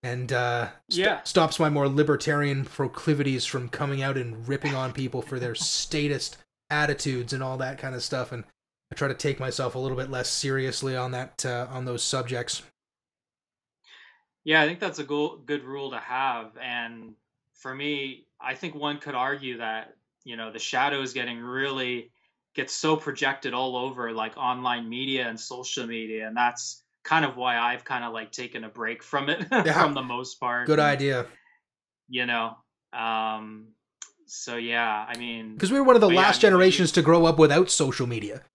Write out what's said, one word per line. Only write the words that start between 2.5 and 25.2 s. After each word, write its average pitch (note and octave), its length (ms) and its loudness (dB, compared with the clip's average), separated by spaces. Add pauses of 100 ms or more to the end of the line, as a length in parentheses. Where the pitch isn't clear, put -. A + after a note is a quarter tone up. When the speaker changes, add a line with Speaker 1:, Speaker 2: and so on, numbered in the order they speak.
Speaker 1:
proclivities C#3 800 0
from B2 220 -4
coming C#3 340 -4
out C3+ 140 -2
and A#2 320 -6
ripping C#3 260 -2
on C3 180 -2
people B2+ 300 -4
for C3 160 -8
their A#2+ 160 -4
Speaker 2:
<laughs> - 0 -
Speaker 1:
statist - 840 -2 (320)
attitudes C#3 640 0
and C3+ 100 -4
all C3 160 -6
that C3 200 -6
kind C3 160 -8
of B2 80 -6
stuff. B2+ 300 -4
And A#2 100 -10 (500)
I - 40 -12
try C#3+ 100 0
to C3 80 0
take C#3 240 -2
myself B2+ 380 -2
a - 20 -4
little C3 180 -2
bit C3 140 -6
less B2 180 -4
seriously C3 680 -2
on B2+ 160 -4
that, B2+ 340 -6
uh, B2 240 -4
on B2+ 140 -8
those A#2+ 180 -4
subjects. B2+ 600 -4 (1800)
Speaker 2:
Yeah, D#3 180 6
I D3 40 6
think F3 140 -2
that's E3+ 180 -4
a D3 60 -6
go-, D3 400 -2
good C#3+ 200 -4
rule C#3 260 -10
to B2 80 -8
have. A#2+ 640 -4
And A#2 540 -8 (400)
for C3 200 -12
me, C#3 520 -6 (140)
I C3 140 -6
think D#3 200 -10
one D3 240 -4
could C#3+ 160 -10
argue C3 440 -2
that, A2 360 -6 (300)
you A#2+ 120 -14
know, A2+ 140 -10
the A2 80 -12
shadow C#3 440 -2
is B2+ 100 -6
getting A#2+ 260 -6
really, B2+ 720 -6 (440)
gets E3 180 -6
so D#3 240 2
projected C3+ 580 -4
all B2+ 220 -2
over, B2 360 -6
like, A2 240 -6
online B2 520 -2
media B2+ 400 -4